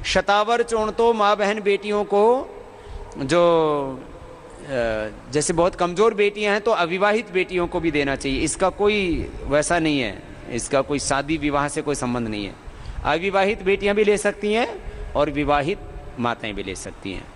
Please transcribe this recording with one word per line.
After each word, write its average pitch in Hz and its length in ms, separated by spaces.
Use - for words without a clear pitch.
शतावर 214 600
चूर्ण 220 280
तो 233 220
माँ 208 240
बहन 208 240
बेटियों 202 420
को, 214 500
जो, 160 260
अ, - 100
जैसे 151 220
बहुत 170 220
कमज़ोर 180 380
बेटियां 208 400
हैं 208 100
तो 233 80
अविवाहित 190 600
बेटियों 180 360
को 180 120
भी 165 120
देना 139 240
चाहिए। 135 240
इसका 160 300
कोई 196 600
वैसा 151 360
नहीं 156 200
है, 101 240
इसका 123 300
कोई 139 180
शादी 143 380
विवाह 143 300
से 151 140
कोई 147 140
संबंध 123 320
नहीं 104 180
है। 92 100
अविवाहित 190 600
बेटियां 196 320
भी 214 80
ले 208 140
सकती 208 360
हैं - 280
और 147 160
विवाहित 143 500
माताएं 117 340
भी 98 100
ले 92 120
सकती 95 380
हैं। 85 220